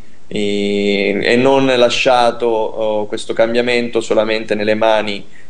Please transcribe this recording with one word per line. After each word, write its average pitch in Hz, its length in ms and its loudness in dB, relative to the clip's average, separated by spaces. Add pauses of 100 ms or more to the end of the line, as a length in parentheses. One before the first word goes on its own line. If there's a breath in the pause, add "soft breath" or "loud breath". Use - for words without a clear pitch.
(260 soft breath)
e, 101 960 0
e 117 140 2
non 135 300 4
lasciato, 120 800 2
oh, 107 600 -2
questo 110 260 -8
cambiamento 120 680 0
solamente 110 540 0
nelle 107 200 0
mani 107 500 0 (260 soft breath)